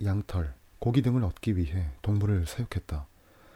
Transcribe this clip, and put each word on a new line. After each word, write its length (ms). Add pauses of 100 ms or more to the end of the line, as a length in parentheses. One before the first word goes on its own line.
양털, 520 (240)
고기 240
등을 200
얻기 340
위해 340 (100)
동물을 460
사육했다. 600 (500)